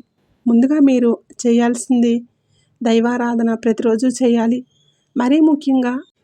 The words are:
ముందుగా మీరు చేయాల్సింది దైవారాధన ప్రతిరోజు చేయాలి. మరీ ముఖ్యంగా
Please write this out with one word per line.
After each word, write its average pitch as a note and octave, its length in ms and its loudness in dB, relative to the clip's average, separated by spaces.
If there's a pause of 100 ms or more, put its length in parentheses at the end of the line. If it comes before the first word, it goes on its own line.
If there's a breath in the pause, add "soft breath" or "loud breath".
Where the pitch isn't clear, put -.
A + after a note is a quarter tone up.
(460)
ముందుగా B3+ 340 2
మీరు B3+ 300 2 (300)
చేయాల్సింది A#3+ 720 0 (680)
దైవారాధన A#3 720 -2
ప్రతిరోజు A3+ 540 -2
చేయాలి. A#3 500 0 (580)
మరీ B3+ 240 0
ముఖ్యంగా C4+ 540 0 (300)